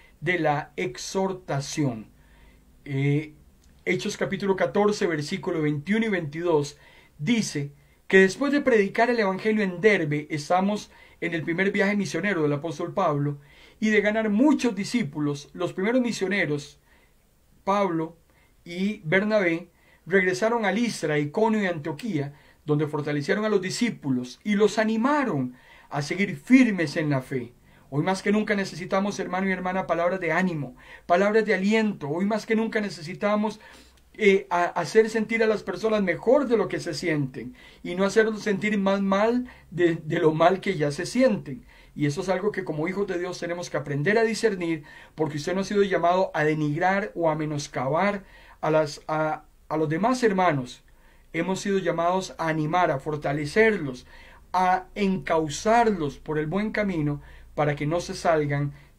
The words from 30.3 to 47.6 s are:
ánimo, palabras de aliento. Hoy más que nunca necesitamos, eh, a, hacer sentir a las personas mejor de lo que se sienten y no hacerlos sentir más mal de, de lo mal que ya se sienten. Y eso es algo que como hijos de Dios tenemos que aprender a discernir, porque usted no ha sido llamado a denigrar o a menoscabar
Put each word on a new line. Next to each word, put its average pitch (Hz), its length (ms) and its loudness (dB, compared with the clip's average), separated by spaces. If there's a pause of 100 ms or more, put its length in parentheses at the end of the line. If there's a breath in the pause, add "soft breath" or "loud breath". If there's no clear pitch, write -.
ánimo, 165 440 -2 (280 loud breath)
palabras 202 400 4
de 202 80 0
aliento. 196 560 0
Hoy 170 160 -2
más 208 220 -2
que 220 100 0
nunca 220 240 0
necesitamos, 202 800 -4 (540 loud breath)
eh, 196 340 4
a, 175 160 2
hacer 220 460 2
sentir 226 320 0
a 220 40 2
las 214 160 2
personas 208 400 0
mejor 226 460 4
de 233 80 4
lo 196 120 2
que 165 120 -4
se 165 140 -6
sienten 139 600 -4 (280 loud breath)
y 175 120 -6
no 196 120 0
hacerlos 214 340 2
sentir 208 380 -2
más 196 240 0
mal 220 440 2 (240 loud breath)
de, 170 260 2
de 165 240 -4
lo 156 120 4
mal 175 280 4
que 185 180 -4
ya 147 120 0
se 175 140 -6
sienten. 185 640 0 (280 soft breath)
Y 143 120 0
eso 143 160 -2
es 190 80 -2
algo 190 200 0
que 185 140 -6
como 156 240 -4
hijos 196 180 -4
de 180 120 -2
Dios 175 200 -6
tenemos 175 300 -6
que - 80 -4
aprender 147 400 0
a 226 80 4
discernir, 185 600 -2 (300 loud breath)
porque 151 220 -2
usted 175 180 -4
no 190 60 -2
ha 190 40 -2
sido 202 180 2
llamado 180 500 2
a 151 120 0
denigrar 156 680 0
o 165 140 0
a 156 60 0
menoscabar 151 920 -2 (380 loud breath)